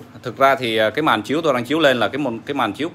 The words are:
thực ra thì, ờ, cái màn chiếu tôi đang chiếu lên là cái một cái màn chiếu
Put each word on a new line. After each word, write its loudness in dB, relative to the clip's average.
thực -10
ra 4
thì, -2
ờ, 4
cái -2
màn 2
chiếu -2
tôi 2
đang -2
chiếu -2
lên 4
là 2
cái -6
một -4
cái -6
màn -2
chiếu -6